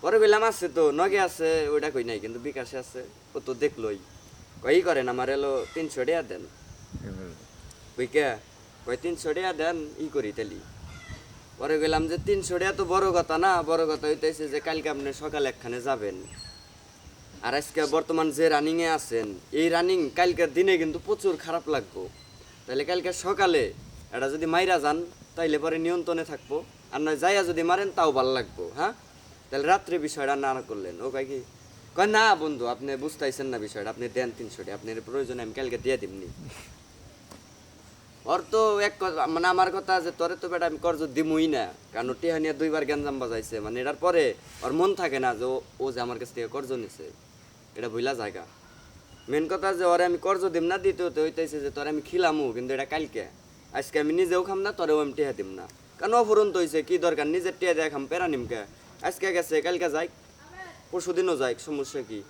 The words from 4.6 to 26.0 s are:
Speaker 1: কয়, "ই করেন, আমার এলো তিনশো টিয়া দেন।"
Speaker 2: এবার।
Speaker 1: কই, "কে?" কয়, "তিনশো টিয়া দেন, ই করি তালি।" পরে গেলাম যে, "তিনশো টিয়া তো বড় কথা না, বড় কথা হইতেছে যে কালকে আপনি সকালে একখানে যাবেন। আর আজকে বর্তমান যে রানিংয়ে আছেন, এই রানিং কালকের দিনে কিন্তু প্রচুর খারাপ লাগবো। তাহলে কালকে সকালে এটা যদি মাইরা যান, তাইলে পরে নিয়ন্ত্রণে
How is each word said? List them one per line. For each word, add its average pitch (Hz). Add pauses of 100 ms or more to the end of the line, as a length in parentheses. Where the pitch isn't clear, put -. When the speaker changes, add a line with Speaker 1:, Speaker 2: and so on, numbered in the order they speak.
Speaker 1:
কয়, 135
"ই -
করেন, 131
আমার 127
এলো 143 (240)
তিনশো 156
টিয়া 165
দেন।" 90 (640)
Speaker 2:
এবার। 95 (680)
Speaker 1:
কই, 123
"কে?" 147 (580)
কয়, 123
"তিনশো 165
টিয়া 185 (100)
দেন, 170 (280)
ই -
করি 110
তালি।" 98 (1000)
পরে 147
গেলাম 156
যে, 170 (100)
"তিনশো 190
টিয়া 185
তো 196 (100)
বড় 190 (100)
কথা 160 (100)
না, 190 (180)
বড় 165
কথা 151
হইতেছে 156
যে 147
কালকে 160
আপনি 139 (140)
সকালে 147
একখানে 120
যাবেন। 104 (1300)
আর 120
আজকে - (140)
বর্তমান 160 (100)
যে 160
রানিংয়ে 160
আছেন, 117 (320)
এই 165
রানিং 180 (200)
কালকের 170
দিনে 190
কিন্তু 156 (100)
প্রচুর 196 (120)
খারাপ 165 (100)
লাগবো। 95 (640)
তাহলে 131
কালকে 175 (140)
সকালে 180 (520)
এটা 131
যদি 156
মাইরা 180
যান, 151 (380)
তাইলে 160
পরে 165
নিয়ন্ত্রণে 170